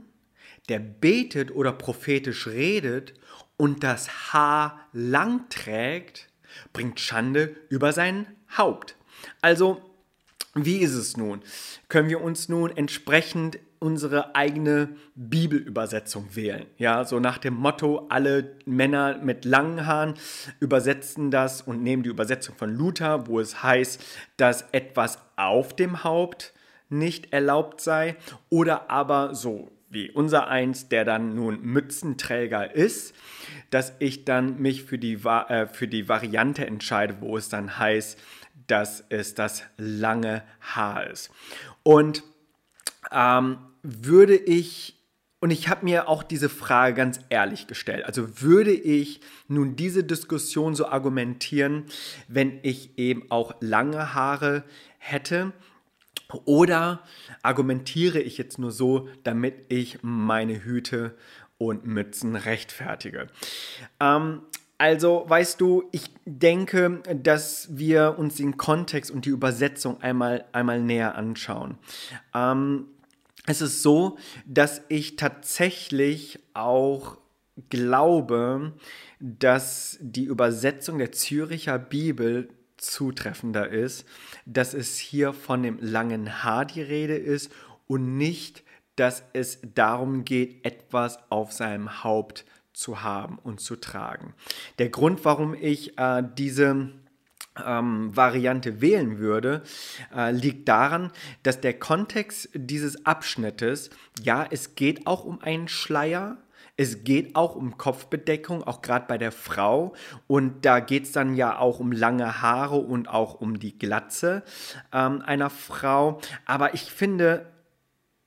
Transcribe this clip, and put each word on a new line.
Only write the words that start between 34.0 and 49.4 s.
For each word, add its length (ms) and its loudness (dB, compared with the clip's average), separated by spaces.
dann 360 0
mich 220 0
für 140 -8
die 260 -4
Va-, 260 2
äh, 160 2
für 220 -6
die 220 -4
Variante 580 0
entscheide, 540 -2
wo 160 -6
es 100 -6
dann 320 -8
heißt, 400 0
dass 420 0
es 240 -4
das 300 -4
lange 680 -2
Haar 460 -4
ist. 240 -14
Und, 400 8
ähm, 460 4
würde 520 8
ich, 640 0
und 100 2
ich 180 0
habe 180 0
mir 220 2
auch 140 2
diese 260 -2
Frage 460 4
ganz 260 0
ehrlich 360 0
gestellt, 400 -8
also 360 -6
würde 300 8
ich 480 0